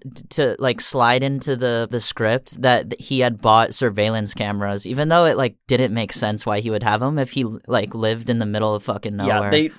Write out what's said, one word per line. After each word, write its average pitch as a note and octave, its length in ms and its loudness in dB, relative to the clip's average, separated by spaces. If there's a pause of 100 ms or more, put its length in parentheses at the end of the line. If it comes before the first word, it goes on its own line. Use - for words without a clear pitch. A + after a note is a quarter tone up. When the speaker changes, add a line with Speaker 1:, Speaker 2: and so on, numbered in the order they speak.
(300)
Speaker 1:
to, C3 300 0
like, B2+ 200 0
slide B2+ 440 2
into C#3 320 -2
the, A#2 340 0
the A#2+ 100 -2
script - 640 -2
that B2 380 2
he C3 200 -2
had A#2 200 0
bought A2+ 340 6
surveillance G#2+ 600 0
cameras, G2+ 520 -4
even C#3+ 220 -2
though E3+ 160 6
it, C#3 120 4
like, B2+ 200 -2 (100)
didn't B2 280 2
make A2+ 180 -4
sense G#2+ 340 -4
why G#2 140 0
he A2+ 100 -4
would G#2+ 140 -2
have G#2+ 180 2
'em D3 160 0
if C3 140 -2
he, C3+ 120 -2 (220)
like, G#2+ 260 0
lived A2+ 380 -2
in A#2 80 0
the A2 80 -2
middle G#2+ 260 0
of G#2 120 -4
fucking G#2 320 -6
nowhere. G2+ 280 0
Speaker 2:
Yeah, G2+ 60 -2
they, D#3 280 2